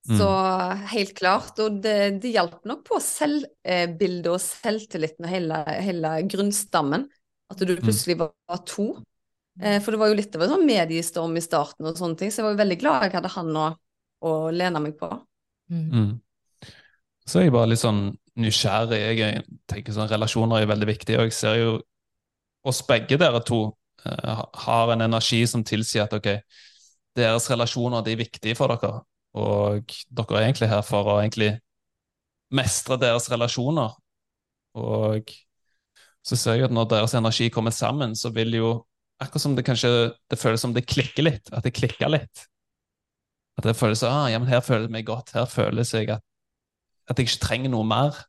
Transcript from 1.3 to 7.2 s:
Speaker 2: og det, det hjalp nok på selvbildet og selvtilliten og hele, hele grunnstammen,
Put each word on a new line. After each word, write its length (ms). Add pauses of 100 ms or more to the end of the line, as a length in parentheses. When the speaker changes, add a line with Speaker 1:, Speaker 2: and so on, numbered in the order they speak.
Speaker 2:
og 200
det, 400
det 100
hjalp 340
nok 220
på 100
selvbildet 1300
og 80
selvtilliten 840
og 40
hele, 280 (260)
hele 300 (120)
grunnstammen, 800 (480)